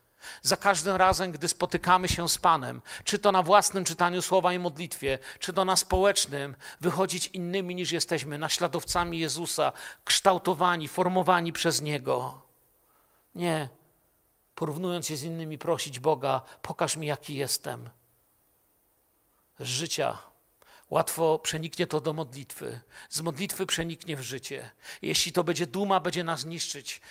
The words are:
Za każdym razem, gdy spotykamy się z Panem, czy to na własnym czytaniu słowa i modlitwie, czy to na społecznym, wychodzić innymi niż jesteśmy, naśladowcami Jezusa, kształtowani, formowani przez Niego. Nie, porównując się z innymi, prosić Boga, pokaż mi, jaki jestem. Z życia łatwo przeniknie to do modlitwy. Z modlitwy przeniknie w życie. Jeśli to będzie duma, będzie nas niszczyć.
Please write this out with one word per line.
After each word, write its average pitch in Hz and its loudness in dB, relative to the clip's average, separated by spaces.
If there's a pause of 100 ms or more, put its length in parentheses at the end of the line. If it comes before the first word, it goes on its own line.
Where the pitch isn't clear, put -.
(420)
Za 185 2
każdym 185 2
razem, 185 4
gdy 156 -4
spotykamy 180 2
się 170 0
z - 0
Panem, 127 2 (220)
czy 208 0
to 208 6
na 185 6
własnym 185 6
czytaniu 175 0
słowa 180 4
i 180 0
modlitwie, 147 -4 (200)
czy - -6
to 185 2
na 185 4
społecznym, 160 2 (240)
wychodzić 180 0
innymi 180 -4
niż 170 -4
jesteśmy, 151 -2
naśladowcami 170 -2
Jezusa, 156 0 (320)
kształtowani, 175 2
formowani 180 2
przez 156 0
Niego. 135 -2 (920)
Nie, 160 0 (840)
porównując 170 -4
się 156 -4
z 127 -6
innymi, 165 -8
prosić 143 -2
Boga, 135 2 (200)
pokaż 160 -2
mi, 160 -6
jaki 147 -4
jestem. 131 -6 (1700)
Z 127 -10
życia 127 -2 (720)
łatwo 160 2
przeniknie 160 -4
to 151 0
do 156 -2
modlitwy. 131 -10 (280)
Z 147 -6
modlitwy 170 -4
przeniknie 165 -4
w 135 -8
życie. 123 -10 (320)
Jeśli - 0
to 180 2
będzie 165 0
duma, 190 2
będzie 175 -2
nas 160 -4
niszczyć. 156 -10 (100)